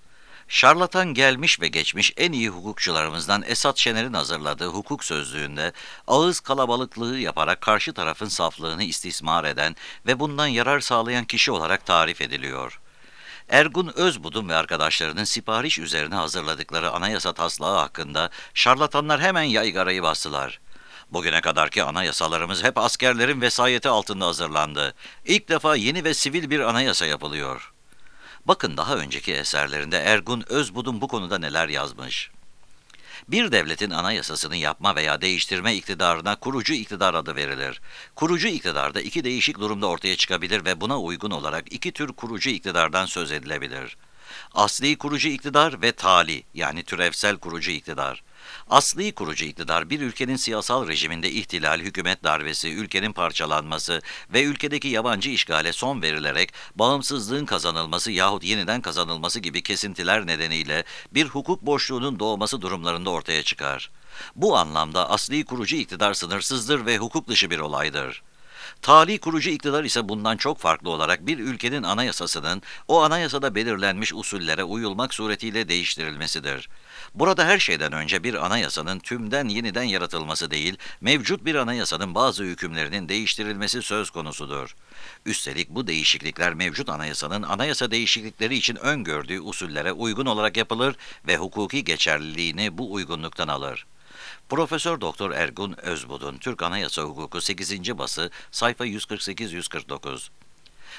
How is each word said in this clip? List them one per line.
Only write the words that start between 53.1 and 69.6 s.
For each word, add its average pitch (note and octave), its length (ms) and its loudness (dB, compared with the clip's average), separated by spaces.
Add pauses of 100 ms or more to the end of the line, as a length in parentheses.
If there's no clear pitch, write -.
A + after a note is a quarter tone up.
parçalanması D#2 880 -2 (320)
ve C3+ 100 4
ülkedeki C#3+ 440 -2
yabancı A2+ 420 0
işgale E2 440 0
son B2+ 280 -2
verilerek D2+ 520 0 (220)
bağımsızlığın C3 720 0
kazanılması E2 640 -2
yahut F#2+ 320 4
yeniden G#2 380 0
kazanılması E2+ 580 -2
gibi E2+ 240 -4
kesintiler F#2+ 640 0
nedeniyle D#2+ 560 0 (280)
bir D3 140 4
hukuk C#3+ 360 -4
boşluğunun C3+ 580 -2
doğması G#2+ 420 0
durumlarında F2 480 -2
ortaya D#2+ 340 0
çıkar. C#2 480 -4 (440)
Bu G3 220 4
anlamda D#2 520 2
asli B2+ 360 0
kurucu B2 300 -4
iktidar G2+ 380 0
sınırsızdır A2 720 -2
ve A#2 120 2
hukuk A#2 300 -4
dışı G2+ 220 2
bir E2 100 0
olaydır. C#2+ 640 -2 (580)
Tali D#3+ 360 10
kurucu D#3+ 320 0
iktidar D3 340 0